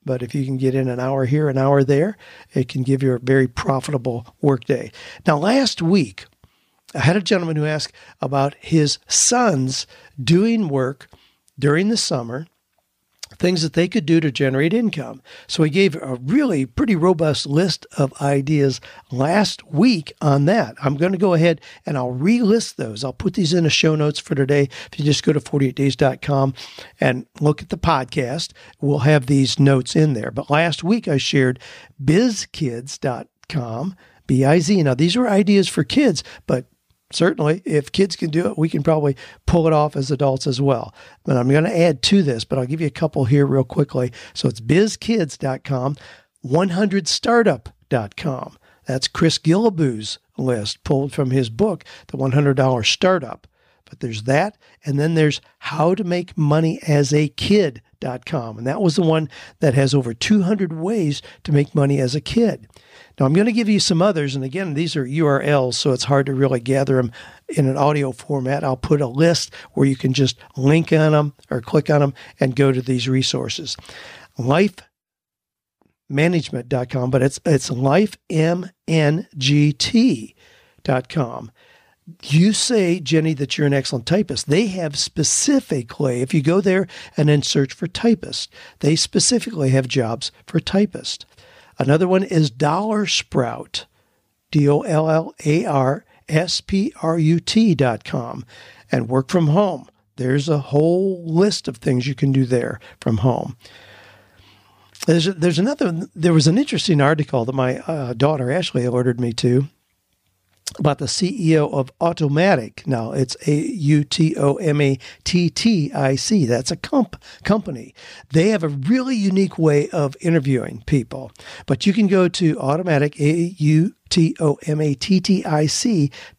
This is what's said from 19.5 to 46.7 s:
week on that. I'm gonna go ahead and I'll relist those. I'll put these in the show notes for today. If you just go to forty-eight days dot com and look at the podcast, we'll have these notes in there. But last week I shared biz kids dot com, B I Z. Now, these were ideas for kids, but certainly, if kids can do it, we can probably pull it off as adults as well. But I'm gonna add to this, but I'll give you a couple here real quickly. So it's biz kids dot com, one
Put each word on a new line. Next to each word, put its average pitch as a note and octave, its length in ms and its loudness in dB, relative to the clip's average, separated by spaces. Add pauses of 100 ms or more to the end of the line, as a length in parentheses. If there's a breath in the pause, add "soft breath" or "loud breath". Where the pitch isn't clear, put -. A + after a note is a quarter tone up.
week F#3 520 0
on C#3+ 240 2
that. F3 340 0
I'm C#3 160 -2
gonna F3+ 220 0
go F#3 160 2
ahead E3 260 2 (240 loud breath)
and D3 140 -4
I'll B2+ 160 -4
relist A3 600 0
those. A2+ 280 -8
I'll C3 80 -6
put F#3 220 -4
these E3+ 180 0
in E3+ 120 2
the D3+ 60 4
show D#3 240 2
notes D3+ 260 -2
for - 140 -6
today. C#3 340 2 (220 loud breath)
If - 80 -16
you D3+ 60 -4
just D3 200 2
go D#3 100 2
to C#3+ 60 0
forty-eight C3+ 340 -2
days C#3 220 0
dot C3+ 260 0
com C3+ 320 0 (440 loud breath)
and C3+ 280 -2 (140)
look D3 200 2
at - 80 -16
the - 80 -6
podcast, C#3 760 -2 (280 loud breath)
we'll C#3+ 200 0
have C#3 260 4
these C3+ 320 2
notes C#3 380 2
in D#3 180 4
there. A2 160 -6
But - 180 -8
last D#3 340 0
week G#3 260 -2
I C#3+ 100 0
shared B2+ 400 0 (440 loud breath)
biz G3 500 0
kids B2+ 440 -8
dot B2 300 -6 (240)
com, B2+ 460 -6 (300 soft breath)
B C3 200 2
I D#3+ 140 4
Z. F3 220 2
Now, C3+ 120 2
these E3+ 220 0
were B3 120 0
ideas G3 400 4
for - 160 -2
kids, B3 400 0 (220 loud breath)
but B2+ 200 -2 (460)
certainly, E3 520 0
if D3 280 -2
kids F#3+ 240 0
can E3+ 140 -4
do F3 180 0
it, G#3 100 -6
we D#3+ 100 0
can D#3+ 140 -2
probably D3 340 2 (300 loud breath)
pull E3 220 4
it D#3 40 4
off D3+ 220 2
as C3+ 160 -4
adults C3+ 340 0
as C3 160 -2
well. C#3 320 0 (320 loud breath)
But C3+ 120 0
I'm B2 120 2
gonna D3+ 200 4
add E3+ 340 2
to G3 180 4
this, B2 220 -2
but - 160 -4
I'll B2+ 80 -2
give D#3 140 -6
you D#3 80 -2
a - 20 -2
couple D3 360 -2
here C#3+ 200 4
real C3+ 160 2
quickly. B2+ 480 -2 (240 loud breath)
So - 140 -2
it's A#2+ 100 -6
biz D#3+ 380 0
kids G#3+ 400 -4
dot C3+ 260 -6
com, C3+ 320 -4 (460 loud breath)
one E3 300 0